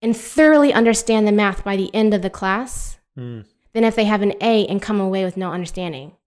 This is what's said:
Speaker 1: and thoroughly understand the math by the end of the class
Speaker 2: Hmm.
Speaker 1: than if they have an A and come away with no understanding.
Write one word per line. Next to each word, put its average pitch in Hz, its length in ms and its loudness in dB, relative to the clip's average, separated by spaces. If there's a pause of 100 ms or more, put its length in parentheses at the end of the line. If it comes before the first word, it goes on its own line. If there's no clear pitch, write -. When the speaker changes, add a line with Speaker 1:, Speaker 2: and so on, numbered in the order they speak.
Speaker 1:
and 226 160 -2
thoroughly 302 560 4
understand 220 540 2
the 208 60 2
math 208 320 0
by 202 120 -2
the 190 160 -4
end 220 220 2
of 190 80 -2
the 185 80 -4
class 196 680 -6 (180)
Speaker 2:
Hmm. 120 240 -12 (320)
Speaker 1:
than 226 100 0
if 226 140 2
they 220 80 2
have 208 180 0
an 202 180 0
A 220 280 2
and 196 120 -4
come 208 200 -4
away 190 240 -2
with 180 120 -6
no 185 140 -6
understanding. 165 640 -10 (140)